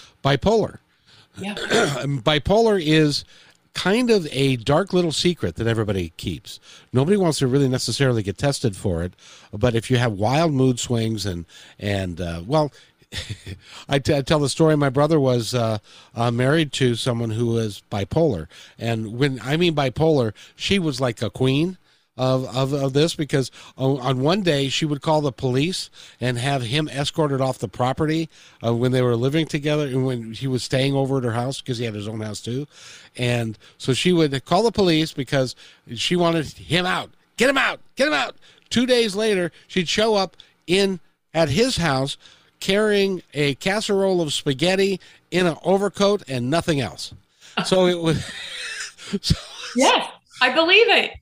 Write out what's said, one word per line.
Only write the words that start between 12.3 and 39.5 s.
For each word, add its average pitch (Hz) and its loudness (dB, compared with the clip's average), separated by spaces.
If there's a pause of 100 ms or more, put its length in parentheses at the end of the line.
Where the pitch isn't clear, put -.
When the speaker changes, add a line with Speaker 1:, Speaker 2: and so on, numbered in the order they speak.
Speaker 1:
well, 151 0 (400)
<laughs> - -14
I, 139 2
t-, 156 0
I 139 0
tell 156 2
the 143 2
story. 156 4
My 143 2
brother 147 2
was, 123 2
uh, 113 0 (360)
uh, 117 0
married 135 2
to 123 2
someone 117 -4
who 117 -2
was 113 -2 (100)
bipolar. 104 0 (300)
And 113 -4
when 135 0
I 139 -2
mean 170 2
bipolar, 139 2 (220)
she 196 -2
was 143 -2
like 123 -2
a 107 -2
queen 143 0 (400)
of, 131 0 (100)
of, 135 0
of 139 -2
this, 151 2
because 139 -2 (260)
on, 131 0
on 127 0
one 180 2
day 143 0
she - -2
would 147 -4
call 156 2
the 147 -2
police 139 -2 (320)
and 123 -2
have 135 -2
him 143 -2
escorted 143 -2
off 131 -2
the 117 -4
property, 156 -2 (360)
uh, 117 2
when 127 0
they 127 2
were 120 2
living 139 0
together 151 -2
and 131 -2
when 117 -4
he 117 -8
was 127 -2
staying 139 0
over 135 0
at 123 -2
her 113 -2
house, 123 -4
'cause 123 -8
he 120 -6
had 110 -6
his 104 -8
own 110 -8
house 107 -8
too. 131 -8 (500)
And 120 -2 (200)
so - -2
she 180 2
would 147 2
call 185 2
the 233 2
police 160 2
because 131 -2 (360)
she 120 -2
wanted 165 2
him - -2
out. 180 -4 (240)
"Get 247 2
him 269 2
out, 233 -2 (160)
get 277 2
him 302 0
out." 262 -4 (320)
Two 247 2
days 233 2
later, 196 0 (160)